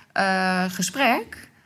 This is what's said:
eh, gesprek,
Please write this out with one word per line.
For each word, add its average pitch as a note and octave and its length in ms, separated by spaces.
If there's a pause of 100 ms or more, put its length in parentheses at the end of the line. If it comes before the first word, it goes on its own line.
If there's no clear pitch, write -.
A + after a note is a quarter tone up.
(120)
eh, F#3 580
gesprek, C4 800 (160)